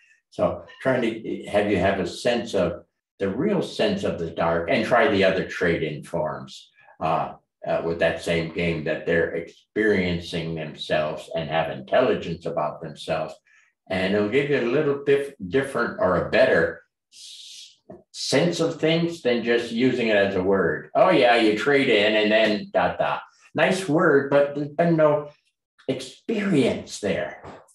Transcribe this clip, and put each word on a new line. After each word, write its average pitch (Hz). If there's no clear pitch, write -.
So -
trying 127
to 107
have 104
you 98
have 98
a 87
sense -
of, 87
the 98
real 160
sense -
of 98
the 82
dark, 82
and -
try 117
the 95
other 92
trade-in 78
forms, 69
uh, 80
uh, 80
with 82
that 82
same 82
game 82
that 78
they're 82
experiencing 87
themselves 78
and 80
have 78
intelligence 85
about 78
themselves. 78
And 95
it'll 104
give 143
you 135
a 117
little 143
bit 139
different 104
or 92
a -
better -
s-, -
sense 165
of -
things 165
than 120
just 117
using 117
it 107
as 98
a 90
word. 90
"Oh -
yeah, 120
you 110
trade 139
in 107
and 107
then 107
dot, 98
dot." 73
Nice 180
word, 143
but 143
there's 147
been 170
no 147
experience 160
there, -